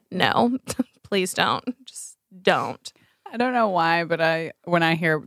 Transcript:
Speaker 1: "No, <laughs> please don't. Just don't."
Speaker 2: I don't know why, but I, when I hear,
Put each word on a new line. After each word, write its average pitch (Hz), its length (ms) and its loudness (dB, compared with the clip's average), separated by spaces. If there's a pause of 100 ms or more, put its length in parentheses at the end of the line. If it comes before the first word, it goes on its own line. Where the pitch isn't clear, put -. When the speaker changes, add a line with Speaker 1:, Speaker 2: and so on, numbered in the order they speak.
Speaker 1:
"No, 233 480 2 (220)
<laughs> - 240 -8
please 190 300 -2
don't. - 320 0 (200)
Just - 300 -18 (260)
don't." 135 520 0 (360)
Speaker 2:
I - 60 -12
don't 247 180 0
know 233 140 2
why, 170 380 0
but 165 160 -2
I, 160 320 0 (100)
when 175 200 2
I 165 120 4
hear, 160 320 0